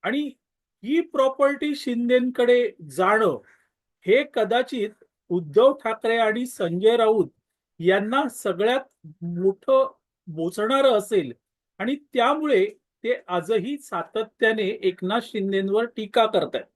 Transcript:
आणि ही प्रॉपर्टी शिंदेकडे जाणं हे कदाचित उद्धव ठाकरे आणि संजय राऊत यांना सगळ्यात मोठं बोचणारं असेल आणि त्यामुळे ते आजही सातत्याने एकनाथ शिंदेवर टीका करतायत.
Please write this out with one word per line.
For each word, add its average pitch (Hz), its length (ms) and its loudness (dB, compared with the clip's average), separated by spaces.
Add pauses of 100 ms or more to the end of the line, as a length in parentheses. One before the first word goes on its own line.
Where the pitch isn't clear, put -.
आणि 269 280 -4 (540)
ही 294 160 0
प्रॉपर्टी 277 720 0
शिंदेकडे 247 960 0 (200)
जाणं 185 480 2 (680)
हे 247 180 4 (100)
कदाचित 233 560 -2 (380)
उद्धव 180 440 4
ठाकरे 226 440 -4
आणि 226 300 0
संजय 196 500 0
राऊत 220 320 2 (500)
यांना 208 500 0
सगळ्यात 220 800 -4 (140)
मोठं 196 680 0 (340)
बोचणारं 208 640 0
असेल 196 420 0 (460)
आणि 247 180 -4
त्यामुळे 277 680 0 (380)
ते 240 100 0 (140)
आजही 185 500 -2
सातत्याने 220 840 -2
एकनाथ 190 600 -2
शिंदेवर 196 600 -2 (120)
टीका 220 300 0
करतायत. 165 380 -2 (120)